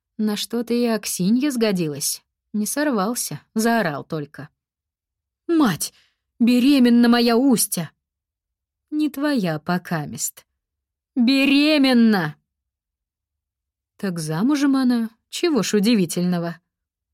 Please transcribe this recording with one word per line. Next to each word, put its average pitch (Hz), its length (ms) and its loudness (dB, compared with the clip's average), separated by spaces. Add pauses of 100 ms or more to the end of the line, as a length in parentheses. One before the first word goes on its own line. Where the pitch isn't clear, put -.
(160)
на 214 200 -2
что-то 233 380 -6
и 240 120 0
Аксинья 226 640 0
сгодилась. 185 760 -4 (280)
Не 208 140 -4
сорвался, 240 760 -4 (140)
заорал 220 500 -2
только. 147 440 -12 (960)
«Мать, 294 460 0 (460)
беременна 240 680 4
моя 233 280 4
Устя!» 233 540 0 (1000)
«Не 302 200 -2
твоя 247 480 -2
покамест». 156 880 -8 (720)
«Беременна!» 269 1200 2 (1600)
«Так 180 220 -6
замужем 262 580 0
она, 247 340 0 (180)
чего 294 360 -2
ж - 100 -6
удивительного?» 180 840 0 (540)